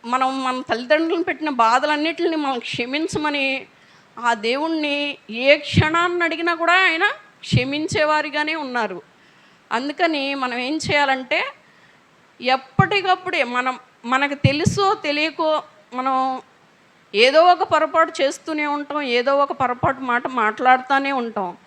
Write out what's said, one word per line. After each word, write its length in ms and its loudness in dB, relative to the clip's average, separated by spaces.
మనం 380 -2
మన 260 -4
తల్లిదండ్రులను 540 0
పెట్టిన 260 -4
బాధలన్నిటిని 840 0
మనం 240 -2
క్షమించమని 1040 -4
ఆ 140 2
దేవుణ్ణి 840 -2
ఏ 280 4
క్షణాన్ని 680 0
అడిగినా 300 -2
కూడా 200 2
ఆయన 320 2
క్షమించేవారిగానే 1160 0
ఉన్నారు. 460 -4
అందుకని 640 -2
మనం 220 -4
ఏం 180 -4
చేయాలంటే, 680 0
ఎప్పటికప్పుడే 1000 0
మనం, 360 -2
మనకు 280 0
తెలుసో 600 2
తెలియకో 720 -2
మనం 480 -2
ఏదో 280 8
ఒక 200 6
పొరపాటు 580 2
చేస్తూనే 440 -2
ఉంటాం, 360 -4
ఏదో 360 0
ఒక 140 2
పొరపాటు 480 -2
మాట 280 -2
మాట్లాడుతూనే 840 2
ఉంటాం. 560 -4